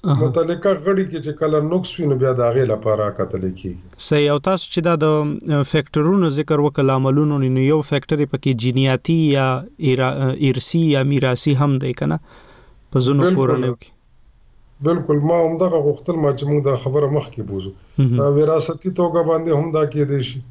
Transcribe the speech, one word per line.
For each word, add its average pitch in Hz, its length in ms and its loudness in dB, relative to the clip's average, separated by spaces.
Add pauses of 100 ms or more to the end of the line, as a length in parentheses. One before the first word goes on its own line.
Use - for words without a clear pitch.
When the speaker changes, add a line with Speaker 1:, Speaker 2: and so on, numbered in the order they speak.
Speaker 1:
اها. 139 200 2
Speaker 2:
متعلقه 165 460 0 (140)
غړي 190 260 2
کې 165 140 -8
چې 151 60 -6 (100)
کله 156 200 2
نقص 170 400 -2
وي، 160 60 0
نو 139 100 2
بیا 131 160 2
د 123 80 0
هغې 117 320 2
لپاره 107 380 0
کتلی 92 420 -4
کېږي. 90 300 -12 (160)
Speaker 1:
صحیح. 147 320 0
او 143 80 0
تاسو 185 340 -2
چې 180 80 -2
دا 170 140 2
د، 156 100 0
آه، 151 580 0
فیکټرونو 156 640 0
ذکر 147 300 0
وکړ، 147 240 0
لاملونو، 135 560 2
نو 131 220 0
یو 147 200 2
فیکټر 143 400 -4
یې 147 120 2
پکې 139 240 -2
جینیاتي 131 640 0 (120)
یا 135 160 2 (280)
ایرا-، 131 400 0
آه، 135 180 -2 (140)
ارثي 131 420 0
یا 139 120 2
میراثي 135 500 0
هم 135 260 2
دی 127 140 -4
که 147 140 -4
نه؟ 156 140 -2 (720)
په 135 80 2
ځینو 139 200 2
Speaker 2:
بالکل. 180 160 2
Speaker 1:
کورنیو 127 380 0
کې. - 160 -20 (920)
Speaker 2:
بالکل. 156 360 0
ما 160 180 2 (100)
همدغه 170 400 0
غوښتل 165 300 -2
ما 151 200 2
چې 143 80 -6
موږ 143 200 0
دا 139 120 2
خبره 139 300 0
مخکې 135 420 -4
بوزو. 95 220 -8 (280)
Speaker 1:
مهم. 127 180 2
Speaker 2:
په 123 60 2
وراثتي 151 680 0
توګه 175 380 0
باندې 165 300 0
هم 165 140 -2
دا 156 140 2
کېدی 143 340 -2
شي. 120 200 -8 (100)